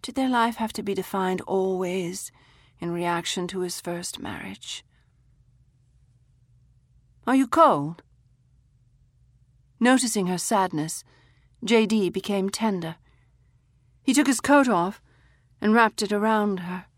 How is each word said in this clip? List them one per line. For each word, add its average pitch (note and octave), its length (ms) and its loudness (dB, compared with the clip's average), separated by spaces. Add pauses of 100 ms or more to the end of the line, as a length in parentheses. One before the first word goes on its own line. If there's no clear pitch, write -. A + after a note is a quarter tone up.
Did - 140 -14
their C4 140 0
life A#3 260 0
have A3 180 -6
to G#3 100 -6
be G3+ 100 -4
defined F#3 480 -2
always F#3 880 -4 (480)
in E3+ 120 -6
reaction F3 560 -4
to F#3+ 140 -6
his F3 180 -6
first F3 400 -8
marriage? - 640 -12 (2500)
"Are B3 100 2
you C4+ 120 4
cold?" E3 540 4 (1800)
Noticing A#3 480 4
her F3+ 120 -2
sadness, F3+ 640 -2 (600)
J A3+ 220 4
D G3+ 240 0
became F#3+ 400 -4
tender. F#3 480 -4 (1040)
He C4 120 0
took C#4+ 140 4
his C4+ 140 2
coat C#4 260 6
off F#3+ 340 0 (600)
and G#3+ 120 4
wrapped A#3 280 4
it G3+ 100 -2
around G#3 500 0
her. F3+ 260 -10 (100)